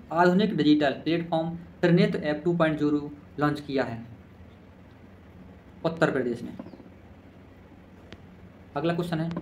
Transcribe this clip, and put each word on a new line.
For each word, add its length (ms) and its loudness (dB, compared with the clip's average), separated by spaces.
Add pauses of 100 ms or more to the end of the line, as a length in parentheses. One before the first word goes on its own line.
(120)
आधुनिक 440 4
डिजिटल 360 4
प्लेटफॉर्म 640 -2
त्रिनेत्र 640 2
ऐप 260 -2
टू 120 2
पॉइंट 220 2
ज़ीरो 340 0 (260)
लॉन्च 220 0
किया 240 -2
है? 220 -10 (1800)
उत्तर 260 0
प्रदेश 320 -2
ने। 80 -12 (2250)
अगला 180 0
क्वेश्चन 260 -4
है, 100 -4 (120)